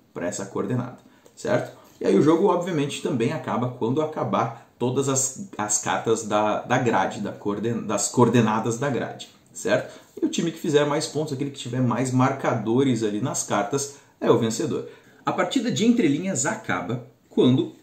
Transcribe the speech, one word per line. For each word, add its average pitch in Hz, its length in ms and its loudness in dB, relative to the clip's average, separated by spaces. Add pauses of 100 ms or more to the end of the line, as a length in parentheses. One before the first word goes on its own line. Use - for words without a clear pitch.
(140)
pra 87 140 -6
essa 95 180 -6
coordenada, - 520 -4 (380)
certo? - 400 -2 (240)
E - 60 -4
aí 98 120 6
o 175 40 8
jogo, 165 260 6
obviamente, 175 540 -2
também 156 300 0
acaba 123 380 -4
quando 127 320 0
acabar 127 760 -2
todas 127 300 0
as, 123 400 -2 (100)
as 107 200 -2
cartas 107 460 0
da, 107 380 0
da - 160 0
grade, 113 440 0
da 98 100 -4
coorden-, 104 540 -4
das 101 240 -2
coordenadas 110 680 4
da 143 120 -2
grade, - 400 -6 (240)
certo? - 400 -2 (280)
E 339 40 0
o - 40 0
time 165 220 -2
que - 80 -14
fizer 147 260 4
mais 151 220 -2
pontos, 151 260 -4
aquele 139 180 -4
que - 80 -16
tiver 123 220 -4
mais 123 300 0
marcadores 127 920 2
ali 104 180 0
nas 147 220 -4
cartas, 110 520 -2 (240)
é - 100 0
o 120 80 8
vencedor. 113 520 -2 (340)
A 147 80 -2
partida 214 400 0
de 175 140 2
entrelinhas 185 640 2
acaba 92 600 -4 (220)
quando 139 540 4